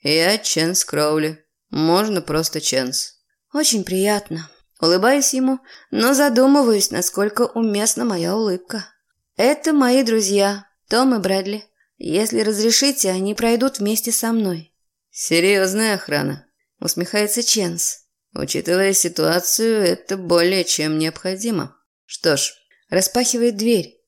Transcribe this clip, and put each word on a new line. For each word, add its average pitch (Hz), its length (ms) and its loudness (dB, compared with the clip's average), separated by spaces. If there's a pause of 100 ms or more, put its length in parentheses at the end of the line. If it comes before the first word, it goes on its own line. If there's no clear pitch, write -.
«Я 165 360 0
Ченс 175 480 -2
Кроули. 156 600 -2 (240)
Можно 180 520 0
просто 160 400 -4
Ченс». - 540 -4 (380)
«Очень 277 300 0
приятно». 185 680 -2 (300)
Улыбаюсь 214 540 2
ему, 262 260 0 (300)
но 233 240 2
задумываюсь, 262 800 4
насколько 208 560 -2
уместна 226 580 -2
моя 180 300 -2
улыбка. 202 500 -4 (500)
«Это 294 380 2
мои 262 300 4
друзья, 202 640 0 (200)
Том 247 280 2
и 214 40 -2
Брэдли. 190 460 -4 (320)
Если 220 440 -2
разрешите, 220 680 0
они 190 240 -2
пройдут 233 460 0
вместе 220 320 -2
со 226 200 -2
мной». 185 400 -2 (380)
«Серьёзная 196 840 2
охрана», — 147 500 -4 (340)
усмехается 208 640 -2
Ченс. 180 640 -2 (300)
«Учитывая 175 580 -2
ситуацию, 180 880 0
это 180 320 -2
более 180 480 2
чем 156 360 -2
необходимо. 185 760 -4 (300)
Что 151 320 0
ж», — - 160 -4 (360)
распахивает 233 680 0
дверь. 220 500 0